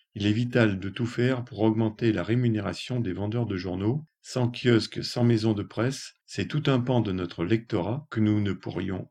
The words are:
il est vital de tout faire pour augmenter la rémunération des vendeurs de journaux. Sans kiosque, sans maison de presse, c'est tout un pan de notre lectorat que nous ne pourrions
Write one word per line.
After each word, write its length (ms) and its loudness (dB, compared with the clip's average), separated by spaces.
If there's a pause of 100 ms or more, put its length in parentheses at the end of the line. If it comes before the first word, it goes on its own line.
(140)
il 120 0
est 60 4
vital 480 2
de 80 -6
tout 180 -4
faire 380 0
pour 160 -8
augmenter 520 2
la 120 0
rémunération 760 0
des 120 -2
vendeurs 340 -2
de 100 -4
journaux. 500 -2 (160)
Sans 280 -2
kiosque, 540 2
sans 180 -2
maison 300 4
de 100 -2
presse, 520 -6 (120)
c'est 220 -4
tout 180 -2
un 140 4
pan 200 2
de 120 0
notre 320 -4
lectorat 680 -2
que 80 -6
nous 220 4
ne 120 0
pourrions 580 -6